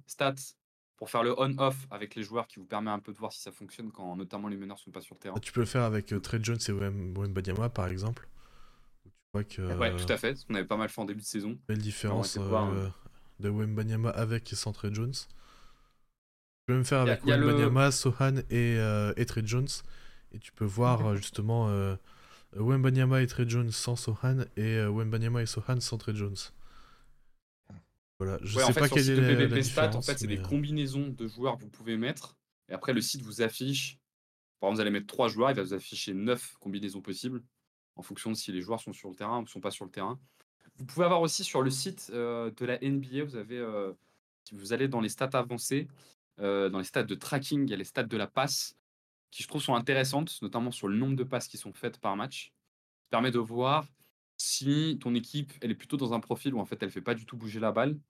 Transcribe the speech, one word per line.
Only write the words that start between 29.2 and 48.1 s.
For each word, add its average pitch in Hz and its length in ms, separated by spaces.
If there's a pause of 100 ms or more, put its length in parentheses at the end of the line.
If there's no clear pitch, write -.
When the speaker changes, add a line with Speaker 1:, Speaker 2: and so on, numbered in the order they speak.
Speaker 2:
est 123 120
la, 120 60
la 117 60
Speaker 1:
P - 0
B 113 80
P 135 100
Stats, - 180
en - 60
Speaker 2:
différence, 113 180
Speaker 1:
fait, 139 120
c'est 107 100
des 104 80
Speaker 2:
mais, 95 80
euh, 92 40
Speaker 1:
combinaisons 143 600
de 120 180
joueurs 120 300
que 117 60
vous 107 80
pouvez 110 260
mettre. 123 400 (320)
Et - 40
après, 92 200
le 117 80
site 135 220
vous 107 200
affiche. 131 560 (640)
Par 95 80
exemple, 107 80
vous 110 60
allez 104 80
mettre 101 180
trois - 180
joueurs, 113 240
il 135 60
va 101 80
vous 92 100
afficher 98 400
neuf 117 460
combinaisons 98 400
possibles 117 420 (540)
en 87 60
fonction 101 280
de 110 60
si - 160
les 92 80
joueurs 107 200
sont 104 120
sur - 160
le 90 80
terrain 113 260
ou 110 60
sont - 120
pas 98 120
sur 101 120
le 87 60
terrain. 107 300 (560)
Vous 131 80
pouvez 160 200
avoir 175 160
aussi 165 220
sur - 200
le 135 80
site, 180 440
euh, 120 420
de 123 80
la 123 200
N 139 160
B 131 60 (100)
A, 143 80
vous 139 100
avez, 113 240
euh, 104 340 (520)
si - 100
vous 98 180
allez 123 140
dans 123 140
les 107 80
stats 131 240
avancées, 131 560 (500)
euh, 98 300
dans 95 100
les 92 60
stats 123 180
de 104 140
tracking, 139 480
il 120 60
y 104 40
a - 20
les 95 60
stats 123 220
de 113 120